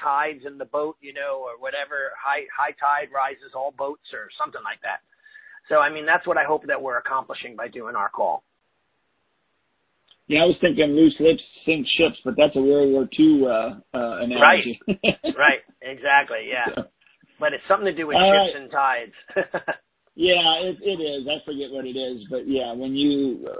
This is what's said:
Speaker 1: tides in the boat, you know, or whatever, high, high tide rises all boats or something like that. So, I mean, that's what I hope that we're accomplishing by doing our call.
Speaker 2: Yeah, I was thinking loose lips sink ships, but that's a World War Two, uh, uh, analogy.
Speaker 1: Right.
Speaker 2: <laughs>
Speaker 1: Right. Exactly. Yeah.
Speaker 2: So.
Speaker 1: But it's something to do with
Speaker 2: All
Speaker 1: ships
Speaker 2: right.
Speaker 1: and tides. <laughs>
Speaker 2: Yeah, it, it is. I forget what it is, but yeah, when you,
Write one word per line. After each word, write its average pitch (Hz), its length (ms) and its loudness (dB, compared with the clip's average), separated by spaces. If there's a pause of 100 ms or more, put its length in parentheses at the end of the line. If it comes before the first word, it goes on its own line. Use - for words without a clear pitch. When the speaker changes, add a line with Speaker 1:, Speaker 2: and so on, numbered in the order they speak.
Speaker 1:
tides 147 460 -4
in 143 100 -16
the 135 80 -10
boat, 151 360 -6
you 139 120 -20
know, 139 300 -8
or 120 160 -14
whatever, 139 580 -8
high, 143 300 -6 (100)
high 147 220 -2
tide 143 340 -2
rises 135 440 -6
all 135 200 -8
boats 139 380 -8
or 107 140 -14 (100)
something 135 240 -8
like 104 200 -10
that. 101 200 -8 (640)
So, 156 140 2
I 147 100 2
mean, 151 140 -8
that's 170 220 2
what 165 100 0
I 147 60 2
hope 151 240 -2
that 135 120 -2
we're 131 180 -4
accomplishing 127 580 -8
by 117 120 -8
doing 117 280 -10
our 101 120 -2
call. 92 360 -4 (1800)
Speaker 2:
Yeah, 151 140 4
I 175 40 6
was 160 140 4
thinking 147 340 2
loose 156 240 6
lips 160 240 4 (240)
sink 156 200 0 (120)
ships, 165 260 2
but 123 140 -4
that's 147 160 4
a 139 60 0
World 139 320 4
War 135 240 2
Two, 151 340 6
uh, 113 300 -2 (120)
uh, 117 300 -4
analogy. 123 640 4
Speaker 1:
Right. 208 300 0 (180)
Speaker 2:
<laughs> - 20 -
Speaker 1:
Right. 139 240 2 (220)
Exactly. 131 680 0
Yeah. 123 260 -4
Speaker 2:
So. - 80 -6 (580)
Speaker 1:
But 151 120 -2
it's 131 140 -10
something 196 200 2
to 175 80 -2
do 156 120 -6
with 147 100 0
Speaker 2:
All 190 140 6
Speaker 1:
ships 196 240 4
Speaker 2:
right. 139 80 -12
Speaker 1:
and 123 80 -18
tides. 135 1040 -4
<laughs> - 20 -20 (400)
Speaker 2:
Yeah, 170 520 2
it, 185 140 -6
it 190 180 -4
is. 143 260 -6
I 147 200 -6
forget 139 240 -8
what 131 160 -8
it 127 100 -8
is, 127 320 -8
but 127 180 -8
yeah, 127 280 -4
when 135 200 -6
you, 139 520 0 (120)